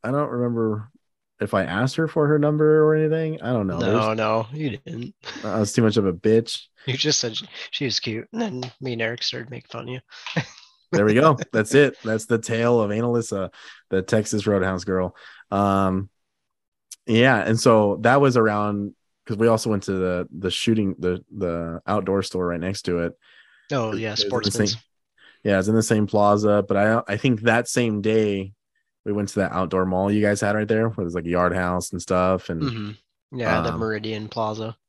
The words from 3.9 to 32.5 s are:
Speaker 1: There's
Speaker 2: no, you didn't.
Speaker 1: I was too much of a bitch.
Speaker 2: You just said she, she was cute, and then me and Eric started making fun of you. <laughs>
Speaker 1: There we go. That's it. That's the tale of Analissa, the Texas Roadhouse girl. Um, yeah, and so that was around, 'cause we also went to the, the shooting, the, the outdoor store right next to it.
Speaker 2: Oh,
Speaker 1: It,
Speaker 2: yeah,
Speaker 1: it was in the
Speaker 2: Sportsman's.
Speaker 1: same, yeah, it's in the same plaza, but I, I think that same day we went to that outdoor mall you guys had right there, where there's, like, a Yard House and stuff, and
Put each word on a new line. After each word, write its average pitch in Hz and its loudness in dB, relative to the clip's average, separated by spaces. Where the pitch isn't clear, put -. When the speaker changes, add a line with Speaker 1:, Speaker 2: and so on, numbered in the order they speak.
Speaker 1:
There's 110 0
Speaker 2:
no, 110 0
you 147 -6
didn't. 120 -12
Speaker 1:
I 107 -2
was 104 0
too 123 2
much 110 4
of 101 2
a 92 0
bitch. 110 2
Speaker 2:
You 127 -4
just 143 0
said 113 -6
she, 107 -10
she - -6
was 113 -2
cute, 110 -6
and 226 -6
then 127 -6
me 131 -6
and 113 -4
Eric 113 -4
started 127 -8
making 120 -16
fun 120 -12
of - -
you. 127 -10
<laughs> 160 -2
Speaker 1:
There 98 4
we 107 6
go. 139 6
That's 110 0
it. 139 6
That's 110 -2
the 117 2
tale 117 2
of 104 0
Analissa, 110 -2
the 95 0
Texas 107 0
Roadhouse 95 0
girl. 92 -2
Um, 98 2
yeah, 120 6
and 110 0
so 107 4
that 123 4
was 131 4
around, 104 0
'cause 110 -6
we 113 2
also 113 2
went 101 0
to - -4
the, 92 -2
the 92 -4
shooting, 107 0
the, 90 -4
the 85 -6
outdoor 98 -2
store 90 -4
right 85 -4
next 92 -6
to 87 -2
it. 85 -4
Speaker 2:
Oh, 117 -2
Speaker 1:
It, 104 -6
Speaker 2:
yeah, 110 -6
Speaker 1:
it - -8
was 107 -4
in 101 -4
the - -
Speaker 2:
Sportsman's. 107 -2
Speaker 1:
same, 117 -12
yeah, 101 2
it's 92 0
in 110 2
the 110 4
same 107 2
plaza, 104 4
but 101 0
I, 110 2
I 104 -4
think 120 0
that 113 2
same 113 0
day 104 0
we 104 -6
went 104 -2
to - -4
that 95 0
outdoor 92 0
mall 92 0
you 104 2
guys 104 2
had 104 0
right 107 -2
there, 113 2
where 107 -6
there's, 85 -6
like, 87 -4
a 85 -6
Yard 87 2
House 90 -2
and 90 -8
stuff, 92 0
and 82 -4